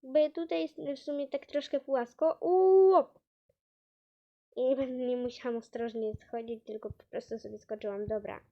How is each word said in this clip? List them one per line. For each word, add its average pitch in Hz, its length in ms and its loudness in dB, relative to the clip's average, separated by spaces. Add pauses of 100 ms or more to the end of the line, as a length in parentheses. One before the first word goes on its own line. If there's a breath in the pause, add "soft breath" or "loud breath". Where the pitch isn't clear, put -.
Jakby 294 260 2
tutaj 330 320 -6
jest 302 400 -8
w - 20 -20
sumie 285 240 -6
tak 277 180 -8
troszkę 285 340 -4
płasko. 269 640 -2
Uop! 381 760 6 (1400)
I 247 80 0
nie 262 120 4
będę, 254 300 -4
nie 247 120 -2
musiałam 247 400 -6
ostrożnie 226 580 -6
schodzić, 226 480 -10
tylko 214 260 -10
po - 140 -16
prostu - 360 -10
sobie 214 200 -14
skoczyłam. 208 480 -8
Dobra. 208 340 -6 (100)